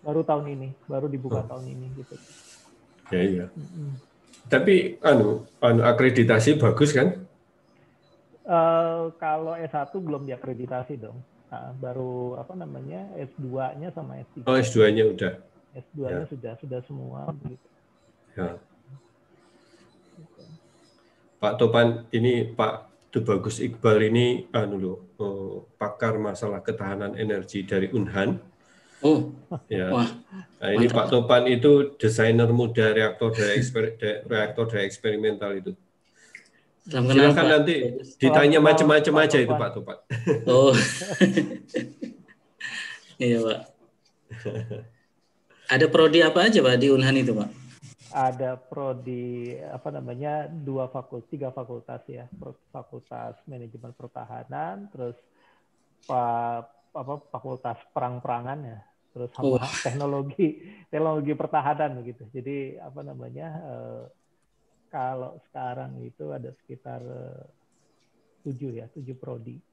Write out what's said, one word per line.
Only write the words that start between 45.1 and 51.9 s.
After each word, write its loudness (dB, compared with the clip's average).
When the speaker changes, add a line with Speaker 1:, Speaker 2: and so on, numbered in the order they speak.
Speaker 3:
Ada 4
prodi 8
apa 6
aja, 6
Pak, 6
di 4
Unhan 4
itu, 2
Pak? -4
Speaker 1:
Ada -2
prodi, -8
apa -12
namanya, -8
dua -8
fakul-, -12
tiga -10
fakultas -14